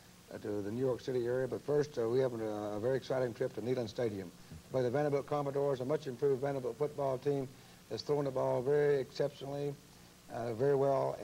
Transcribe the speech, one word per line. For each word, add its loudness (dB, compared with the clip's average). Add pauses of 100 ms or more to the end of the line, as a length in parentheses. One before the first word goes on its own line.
(320)
uh, -12
to -4
the -4
New -2
York 2
City -2
area. 0
But -6
first, 2
uh, 2
we 4
have 2
a, -4
a -4
very 2
exciting -2
trip -2
to -6
Neyland 0
Stadium -4
to -18
play 2
the 2
Vanderbilt 2
Commodores, 0
a -4
much -2
improved 2
Vanderbilt -2
football 0
team 0 (420)
that's -4
throwing 0
the 0
ball 2
very 4
exceptionally, -4 (600)
uh, -4
very 4
well, 2